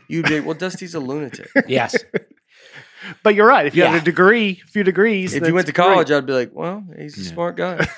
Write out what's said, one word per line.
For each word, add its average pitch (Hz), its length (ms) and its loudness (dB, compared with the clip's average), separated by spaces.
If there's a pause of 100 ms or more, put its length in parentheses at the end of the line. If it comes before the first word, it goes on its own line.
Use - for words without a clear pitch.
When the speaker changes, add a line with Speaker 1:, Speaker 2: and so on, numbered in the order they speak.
Speaker 1:
you'd 160 180 -4
be 151 120 0
like, 147 80 -6
"Well, 156 100 -6
Dusty's 180 380 -10
a 160 60 -6
lunatic." 135 480 -10 (100)
Speaker 2:
<laughs> - 100 0
Yes. 123 280 -2 (1300)
Speaker 3:
But 208 120 4
you're 208 120 6
right. 226 200 6
If 143 80 -4
you 165 80 4
had 175 120 4
Speaker 2:
Yeah. 170 60 2
Speaker 3:
a 156 40 -4
degree, 190 580 2
a - 60 -20
few 208 160 -2
degrees, 190 480 0
Speaker 1:
If 117 40 -2
you 143 40 -2
Speaker 3:
that's 165 140 0
Speaker 1:
went 180 140 0
to 151 40 -6
Speaker 3:
great. 175 140 2
Speaker 1:
college, 180 240 4
I'd 143 160 0
be 135 80 -2
like, 127 180 -2
"Well, 185 320 -10 (140)
he's 151 180 -16
a 98 60 -12
Speaker 4:
Yeah. 90 100 -10
Speaker 1:
smart 175 240 -6
guy." 175 300 -4 (100)